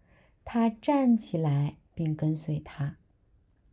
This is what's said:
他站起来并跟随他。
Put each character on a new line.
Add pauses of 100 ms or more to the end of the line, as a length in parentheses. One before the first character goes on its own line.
(460)
他
站
起
来 (180)
并
跟
随
他。 (760)